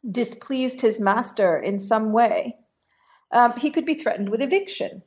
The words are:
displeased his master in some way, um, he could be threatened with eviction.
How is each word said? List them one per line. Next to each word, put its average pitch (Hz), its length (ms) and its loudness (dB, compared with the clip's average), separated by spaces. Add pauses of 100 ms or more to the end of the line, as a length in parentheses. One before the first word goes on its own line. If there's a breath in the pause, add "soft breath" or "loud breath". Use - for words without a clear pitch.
(100)
displeased 254 680 -4
his 220 180 2
master 196 600 2
in 202 200 -2
some 220 320 0
way, 220 460 2 (760)
um, 233 220 4
he 285 180 -2
could 294 160 -2
be 320 80 0
threatened 202 360 -4
with 220 100 -2
eviction. 277 680 -2